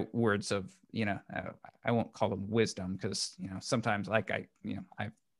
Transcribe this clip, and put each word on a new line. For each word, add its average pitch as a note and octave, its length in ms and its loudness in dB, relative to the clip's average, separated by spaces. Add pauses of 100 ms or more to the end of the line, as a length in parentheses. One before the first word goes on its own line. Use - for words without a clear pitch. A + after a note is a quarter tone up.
(140)
words G#2+ 380 4
of, G2 200 -2 (200)
you A2+ 140 0
know, G2+ 140 0 (160)
uh, - 140 -4 (340)
I A2+ 80 2
won't A#2 220 2
call G#2 160 2
them G2 200 -2
wisdom, F#2+ 480 2
'cause, - 400 -4
you F#2 120 -6
know, F#2+ 100 -6
sometimes, A2 480 0
like, G#2 240 2
I, - 160 -2 (160)
you G#2 140 -4
know, G2 80 -8 (120)
I've, G#2 140 -4 (280)